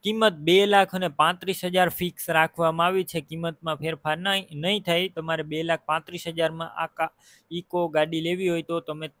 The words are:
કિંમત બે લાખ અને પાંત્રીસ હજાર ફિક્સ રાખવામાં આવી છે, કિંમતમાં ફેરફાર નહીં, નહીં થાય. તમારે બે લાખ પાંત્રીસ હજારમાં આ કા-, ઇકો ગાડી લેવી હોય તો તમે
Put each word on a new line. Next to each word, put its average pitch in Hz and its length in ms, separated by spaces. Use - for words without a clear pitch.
કિંમત 214 420
બે 180 180
લાખ 196 360
અને 175 80
પાંત્રીસ 175 400
હજાર 180 140
ફિક્સ 175 260
રાખવામાં 165 500
આવી 185 220
છે, 165 100
કિંમતમાં 160 640
ફેરફાર 156 340
નહીં, 196 260
નહીં 202 260
થાય. 180 260
તમારે 160 280
બે 160 160
લાખ 160 160
પાંત્રીસ 165 420
હજારમાં 165 560
આ 165 140
કા-, 165 160
ઇકો 175 440
ગાડી 160 320
લેવી 180 280
હોય 165 180
તો 170 160
તમે 151 320